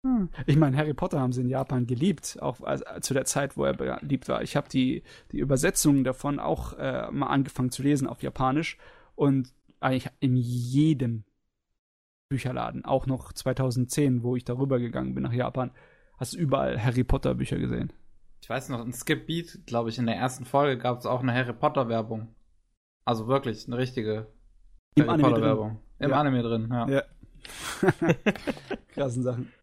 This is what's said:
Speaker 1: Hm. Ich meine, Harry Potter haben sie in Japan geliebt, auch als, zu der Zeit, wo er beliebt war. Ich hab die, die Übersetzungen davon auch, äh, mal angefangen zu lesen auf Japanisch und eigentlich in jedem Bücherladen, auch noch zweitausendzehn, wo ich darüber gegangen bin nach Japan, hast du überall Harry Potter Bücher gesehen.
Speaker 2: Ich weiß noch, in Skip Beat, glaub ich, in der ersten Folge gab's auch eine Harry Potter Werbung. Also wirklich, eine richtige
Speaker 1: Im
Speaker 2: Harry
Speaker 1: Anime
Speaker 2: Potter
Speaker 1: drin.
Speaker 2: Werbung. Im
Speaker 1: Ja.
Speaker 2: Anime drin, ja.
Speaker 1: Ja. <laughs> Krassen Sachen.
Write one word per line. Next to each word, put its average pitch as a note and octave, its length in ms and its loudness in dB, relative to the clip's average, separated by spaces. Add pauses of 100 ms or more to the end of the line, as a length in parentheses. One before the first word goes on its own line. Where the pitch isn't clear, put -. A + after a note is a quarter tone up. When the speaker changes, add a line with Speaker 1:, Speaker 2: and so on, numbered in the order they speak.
Speaker 1:
Hm. A#3 260 2 (160)
Ich C#3+ 100 4
meine, C#3+ 220 6
Harry D3+ 160 0
Potter E3+ 260 -2
haben B2+ 140 0
sie B2 80 -2
in B2 80 0
Japan C3 380 0
geliebt, C3+ 520 0
auch C#3 220 -6
als, C3+ 220 -4 (200)
zu - 120 -2
der C3+ 100 2
Zeit, - 320 -2
wo C#3+ 80 0
er C3+ 80 2
beliebt C3 560 -4
war. - 140 -2
Ich - 120 -8
hab C#3+ 140 -2
die, B2+ 320 0 (300)
die - 80 -6
Übersetzungen C#3 640 4
davon C#3 360 -2
auch, - 340 -4
äh, B2+ 360 -6
mal C#3 160 -2
angefangen C3 460 0
zu - 100 -8
lesen C#3 240 2
auf - 160 -8
Japanisch C3+ 560 0 (380)
und C3+ 360 2 (280)
eigentlich C3 280 0 (120)
in B2+ 160 4
jedem B2 880 2 (1040)
Bücherladen, B2+ 560 -4
auch C3+ 220 2
noch B2+ 260 -4
zweitausendzehn, B2+ 880 0
wo B2 140 -2
ich B2 100 -4
darüber C3 320 0
gegangen B2+ 380 -2
bin C3 80 -2
nach B2+ 100 -2
Japan, B2 380 -2 (480)
hast B2+ 140 -6
du - 40 -10
überall C3+ 460 0
Harry A#2+ 200 2
Potter C3 300 2
Bücher A#2+ 240 -2
gesehen. A#2+ 340 -2 (520)
Speaker 2:
Ich - 60 -20
weiß B2+ 200 -6
noch, A#2 160 -6
in B2 80 -8
Skip - 320 -4
Beat, - 400 -8
glaub A#2 220 0
ich, A2+ 100 -4
in B2 80 0
der A2+ 120 0
ersten B2 280 -4
Folge C#3 340 2
gab's B2 280 -2
auch B2 140 0
eine B2+ 120 0
Harry B2 200 0
Potter C#3+ 360 0
Werbung. A2+ 460 -4 (680)
Also A2 220 0
wirklich, B2+ 380 0
eine A#2+ 140 -4
richtige A2 520 -2 (640)
Speaker 1:
Im D3 120 6
Speaker 2:
Harry E3 80 2
Speaker 1:
Anime D3 160 6
Speaker 2:
Potter A2+ 120 4
Speaker 1:
drin. A2+ 80 4
Speaker 2:
Werbung. A2 300 0 (180)
Im C#3+ 140 0
Speaker 1:
Ja. C3+ 100 4
Speaker 2:
Anime C3 220 2
drin, A2+ 280 0
ja. A#2+ 180 0
Speaker 1:
Ja. C#3 140 2 (760)
<laughs> - 320 4 (760)
Krassen B2+ 340 -2
Sachen. B2 280 -4 (120)